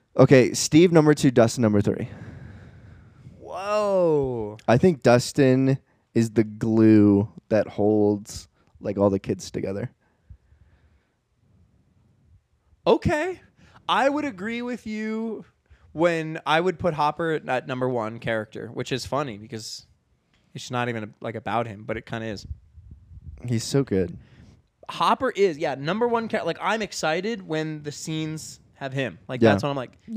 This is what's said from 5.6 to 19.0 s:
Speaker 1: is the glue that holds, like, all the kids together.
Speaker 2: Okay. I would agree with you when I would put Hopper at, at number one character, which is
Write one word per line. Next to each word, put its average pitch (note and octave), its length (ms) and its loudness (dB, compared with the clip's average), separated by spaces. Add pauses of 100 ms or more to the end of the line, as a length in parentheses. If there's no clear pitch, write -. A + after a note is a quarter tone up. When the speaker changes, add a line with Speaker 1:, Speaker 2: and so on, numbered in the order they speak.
Speaker 1:
is A2+ 180 2
the A2 120 2
glue G#2+ 880 6 (180)
that G#2+ 200 0
holds, G#2 840 0 (320)
like, G2+ 160 -6
all G2+ 120 4
the G2 100 0
kids - 320 -6
together. G2+ 400 -6 (3000)
Speaker 2:
Okay. E4 540 0 (480)
I G#3+ 220 2
would D4 160 -4
agree A3+ 360 -8
with B3 240 -10
you A3 600 -8 (480)
when D#3+ 520 -2
I D3+ 160 2
would F3+ 160 -2
put F3 160 -2
Hopper D3+ 400 -2
at, - 160 -6
at B2+ 180 -4
number B2+ 220 -4
one A#2 300 -4
character, A2 480 -6
which B2 240 -10
is B2+ 140 -6